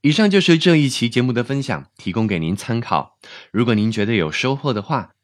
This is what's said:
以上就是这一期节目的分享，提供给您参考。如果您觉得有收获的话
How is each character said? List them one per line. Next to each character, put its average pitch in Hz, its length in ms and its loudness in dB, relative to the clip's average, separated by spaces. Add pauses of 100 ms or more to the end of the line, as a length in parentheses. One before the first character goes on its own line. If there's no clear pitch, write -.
以 147 100 4
上 208 180 4
就 196 80 4
是 170 200 4
这 170 180 4
一 147 100 4
期 120 220 -2
节 123 140 0
目 127 100 0
的 120 100 -2
分 139 200 -4
享， 82 340 -6
提 - 160 -8
供 110 140 0
给 98 120 -2
您 82 160 -2
参 113 240 -4
考。 - 400 -4 (320)
如 117 140 0
果 117 100 2
您 107 160 2
觉 107 140 -2
得 113 80 -2
有 82 180 0
收 127 240 -2
获 139 160 -4
的 104 120 -4
话 - 420 -6